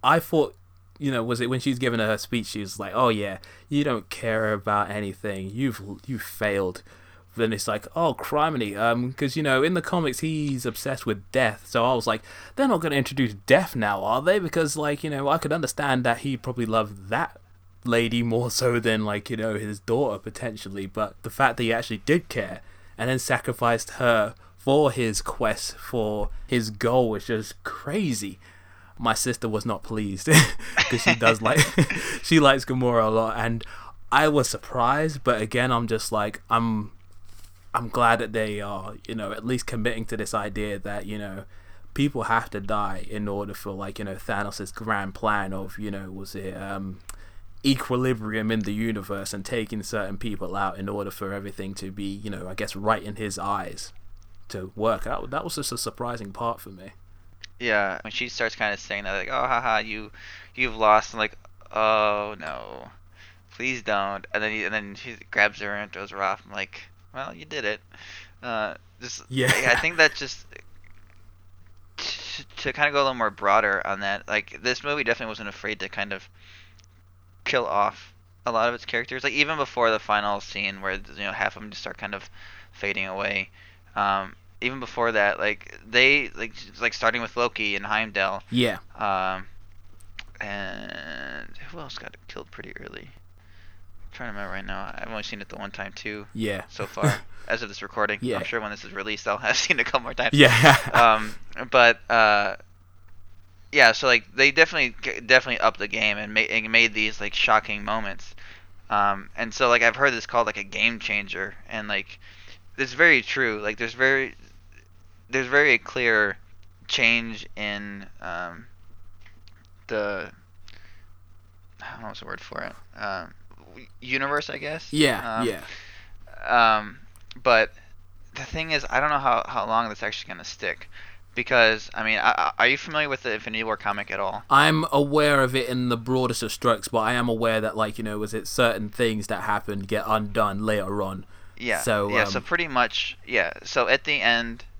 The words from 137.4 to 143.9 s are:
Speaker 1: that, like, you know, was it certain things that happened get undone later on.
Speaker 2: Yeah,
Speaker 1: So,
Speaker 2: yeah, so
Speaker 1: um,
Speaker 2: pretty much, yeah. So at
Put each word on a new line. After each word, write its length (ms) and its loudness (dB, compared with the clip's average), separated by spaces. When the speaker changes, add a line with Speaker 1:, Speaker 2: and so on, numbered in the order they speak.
Speaker 1:
that, 160 -2
like, 200 0
you 60 -6
know, 160 -4
was 140 -4
it 160 -6
certain 400 2
things 380 0
that 160 -4
happened 440 -2
get 180 0
undone 600 0
later 360 0
on. 240 -4
Speaker 2:
Yeah, 260 -2
Speaker 1:
So, 260 2
Speaker 2:
yeah, 160 4
so 140 -2
Speaker 1:
um, 40 -10
Speaker 2:
pretty 240 -2
much, 580 0
yeah. 280 2
So 240 2
at 160 6